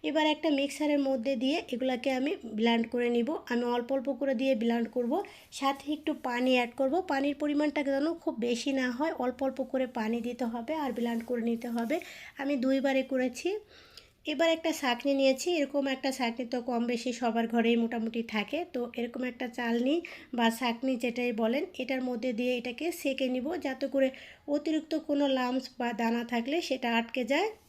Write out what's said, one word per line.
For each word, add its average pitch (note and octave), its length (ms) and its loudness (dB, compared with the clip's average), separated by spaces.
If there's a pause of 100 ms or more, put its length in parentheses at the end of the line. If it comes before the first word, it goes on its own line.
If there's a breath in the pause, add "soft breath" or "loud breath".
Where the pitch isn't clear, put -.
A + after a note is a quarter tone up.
এবার D4+ 160 2 (100)
একটা D4+ 140 0 (100)
মিক্সারের C#4+ 500 2
মধ্যে C4+ 240 0 (100)
দিয়ে C4+ 140 2 (160)
এগুলাকে B3+ 360 -2 (100)
আমি C#4 140 0 (260)
ব্লেন্ড A#3 340 4
করে A#3+ 240 2
নিব। A#3 120 2 (240)
আমি A#3+ 120 0 (100)
অল্প A#3+ 220 -2
অল্প C4+ 120 -2 (120)
করে C4+ 200 2
দিয়ে C4+ 120 4 (100)
ব্লেন্ড A#3 340 2
করব, A#3+ 160 0 (480 loud breath)
সাথে C#4 260 0 (100)
একটু D4+ 160 -4 (160)
পানি B3 280 2
অ্যাড A#3+ 240 2
করব। C4+ 140 4 (160)
পানির C#4 320 0
পরিমাণটা D4 460 2
যেন C#4 180 2 (160)
খুব - 120 -2 (120)
বেশি A#3+ 240 0 (100)
না B3+ 60 2 (100)
হয়, D#4 160 0 (120)
অল্প B3 220 -2
অল্প C4 120 -2 (140)
করে C4 140 0 (120)
পানি A3 220 0
দিতে A#3+ 240 -4
হবে A#3 280 -4 (120)
আর C4 140 0
ব্লেন্ড A#3 300 -2
করে A#3+ 220 0
নিতে A#3 260 -4
হবে। A#3 200 0 (420 loud breath)
আমি C#4 160 0 (100)
দুইবারে C4+ 380 4 (100)
করেছি। B3+ 380 0 (840 loud breath)
এবার D#4 240 4
একটা E4 140 -2 (100)
ছাঁকনি C4 400 0
নিয়েছি। C4+ 280 4 (100)
এরকম C#4 260 0 (100)
একটা C4+ 220 -2
ছাঁকনি A#3 360 -2
তো B3+ 60 -2 (100)
কম A#3+ 140 0 (100)
বেশি A#3+ 180 -2 (100)
সবার A#3 340 2
ঘরেই A#3 300 4
মোটামুটি A3+ 380 -2 (120)
থাকে, G#3+ 240 -2 (160)
তো B3+ 60 -2 (200)
এরকম A#3 300 -4
একটা B3 160 -8 (120)
চালনি A#3+ 380 2 (400 loud breath)
বা A#3 100 4 (120)
ছাঁকনি B3 340 0 (120)
যেটাই A#3+ 280 -2 (100)
বলেন, A#3+ 200 2 (200)
এটার C4 260 -2
মধ্যে B3 300 -2
দিয়ে B3 220 2
এটাকে B3 260 -6 (140)
সেঁকে C4+ 340 0
নিব, B3+ 120 -2 (200)
যাতে C4+ 280 -2
করে C4+ 140 6 (460 loud breath)
অতিরিক্ত D#4 380 0 (160)
কোনো C#4+ 160 4 (120)
লাম্পস C4 300 0 (120)
বা A#3+ 100 0 (120)
দানা A#3 220 2 (100)
থাকলে B3 240 0 (120)
সেটা C4 200 0 (100)
আটকে A#3 240 -2 (100)
যায়। F4+ 160 4 (200)